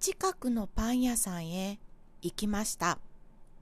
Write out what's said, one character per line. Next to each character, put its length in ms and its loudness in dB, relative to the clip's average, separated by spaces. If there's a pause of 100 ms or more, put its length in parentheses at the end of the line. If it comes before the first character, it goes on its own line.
近 340 2
く 160 -2
の 160 2
パ 220 2
ン 140 4
屋 140 4
さ 200 0
ん 160 -4
へ 260 -4 (420)
行 140 -4
き 140 0
ま 160 2
し 100 -2
た。 240 2 (640)